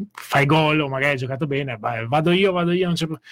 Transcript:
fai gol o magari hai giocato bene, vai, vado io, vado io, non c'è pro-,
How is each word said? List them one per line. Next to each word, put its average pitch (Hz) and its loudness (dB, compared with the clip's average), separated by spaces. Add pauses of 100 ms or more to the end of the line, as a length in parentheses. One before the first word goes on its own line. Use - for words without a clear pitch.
(120)
fai - 0
gol 156 2
o 143 -2
magari 135 0
hai 135 -2
giocato 131 -4
bene, 139 -4
vai, 113 -4
vado 151 2
io, 190 4
vado 170 0
io, 185 2
non 175 0
c'è 165 -2
pro-, 156 -8 (120)